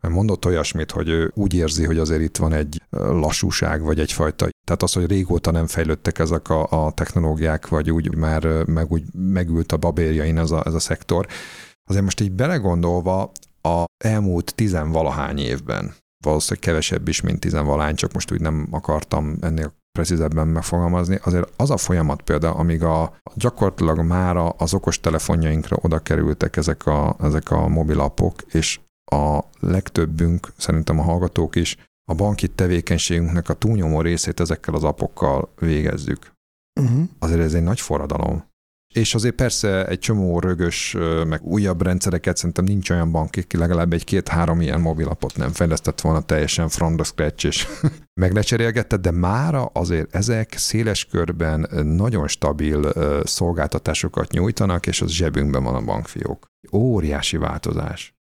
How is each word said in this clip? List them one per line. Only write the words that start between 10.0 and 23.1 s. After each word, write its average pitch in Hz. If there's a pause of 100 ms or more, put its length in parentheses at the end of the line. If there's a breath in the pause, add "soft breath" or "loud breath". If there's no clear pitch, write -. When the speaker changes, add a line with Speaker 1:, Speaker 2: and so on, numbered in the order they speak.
Speaker 1:
ez 82
a, 80
ez 80
a 82
szektor. - (640 loud breath)
Azért 98
most 98
így 101
belegondolva, 92 (300)
a 85 (200)
elmúlt 101
tizenvalahány 78
évben, 60 (300)
valószínűleg 76
kevesebb 80
is, 80
mint -
tizenvalahány, 76
csak -
most -
úgy 85
nem 78
akartam 78
ennél 80 (180)
precízebben 80
megfogalmazni, 87
azért 87
az -
a 123
folyamat 78
például, 80
amíg 82
a, 80 (180)